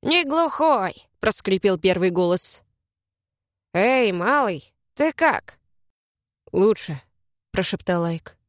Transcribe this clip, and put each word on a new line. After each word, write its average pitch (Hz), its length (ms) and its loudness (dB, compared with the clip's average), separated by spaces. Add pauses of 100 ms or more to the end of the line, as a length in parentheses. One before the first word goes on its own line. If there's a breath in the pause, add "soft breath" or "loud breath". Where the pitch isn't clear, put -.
«Не 339 220 2
глухой», 285 840 0 (120)
проскрипел 190 580 0
первый 180 320 0
голос. 175 540 -2 (1080)
«Эй, 233 380 2
малый, 196 640 -2 (220)
ты 302 180 0
как?» - 460 -2 (920)
«Лучше», 180 480 0 (520)
прошептал 180 540 -2
Айк. 165 320 -8 (120)